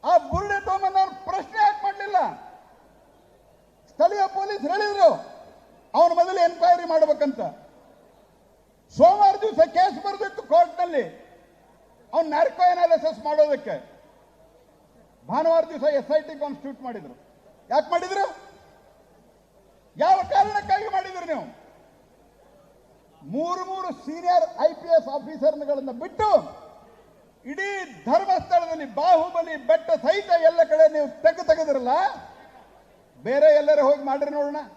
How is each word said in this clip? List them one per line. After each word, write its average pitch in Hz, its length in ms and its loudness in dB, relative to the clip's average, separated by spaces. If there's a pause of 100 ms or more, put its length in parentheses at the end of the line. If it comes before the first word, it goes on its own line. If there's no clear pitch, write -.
(100)
ಆ 359 80 6
ಬುರ್ಡೆ 403 460 -4
ತೊಗೊಂಬಂದ್ 381 320 -2
ಅವ್ನು 381 280 -2
ಪ್ರಶ್ನೆ 392 340 -8
ಯಾಕೆ 415 240 0
ಮಾಡ್ಲಿಲ್ಲ? 392 640 -4 (1400)
ಸ್ಥಳೀಯ 381 380 0
ಪೊಲೀಸ್ 392 340 -6
ಹೇಳಿದ್ರು 381 760 0 (580)
ಅವನ 330 180 4
ಮೊದಲು 359 260 0
ಎನ್ಕ್ವೈರಿ 339 500 2
ಮಾಡ್ಬೇಕಂತ. 302 520 0 (1600)
ಸೋಮವಾರ 392 400 6
ದಿವಸ 330 320 2
ಕೇಸ್ 330 360 0
ಬರ್ದಿತ್ತು 392 380 -8
ಕೋರ್ಟ್‌ನಲ್ಲಿ 339 840 0 (880)
ಅವ್ನು 320 160 -2
ನ್ಯಾರ್ಕೋ 339 420 2
ಅನಾಲಿಸಿಸ್ 330 540 0
ಮಾಡೋದಕ್ಕೆ. 294 720 -2 (1300)
ಭಾನುವಾರ 320 400 0
ದಿವಸ 302 140 -10
ಎಸ್ 285 360 0
ಐ - 20 2
ಟಿ 302 200 -14
ಕಾನ್ಸ್ಟಿಟ್ಯೂಟ್ 277 420 -12
ಮಾಡಿದ್ರು. 196 320 -14 (560)
ಯಾಕೆ 302 200 0
ಮಾಡಿದ್ರು? 359 460 -4 (1600)
ಯಾವ 381 240 4 (100)
ಕಾರಣಕ್ಕಾಗಿ 415 580 -2
ಮಾಡಿದ್ರು 370 380 -6
ನೀವು? 269 400 -10 (1600)
ಮೂರು 330 420 -6
ಮೂರು 370 280 -10
ಸೀನಿಯರ್ 320 800 -2
ಐ - 20 -12
ಪಿ - 160 -16
ಎಸ್ 330 200 2
ಆಫೀಸರ್‌ಗಳನ್ನ 285 840 -4
ಬಿಟ್ಟು 349 760 0 (760)
ಇಡೀ 381 400 -8 (200)
ಧರ್ಮಸ್ಥಳದಲ್ಲಿ 339 880 -2
ಬಾಹುಬಲಿ 330 720 0
ಬೆಟ್ಟ - 240 2
ಸಹಿತ 359 400 0 (120)
ಎಲ್ಲ 330 200 4
ಕಡೆ 311 300 4
ನೀವು 294 300 -4
ತೆಗ್ದು 330 240 2
ತೆಗೆದ್ರಲ್ಲ, 302 420 0 (1300)
ಬೇರೆ 294 340 4
ಎಲ್ಲರೂ 294 340 4
ಹೋಗಿ 285 120 0
ಮಾಡ್ರಿ 285 280 -4
ನೋಡೋಣ. 285 260 -4 (200)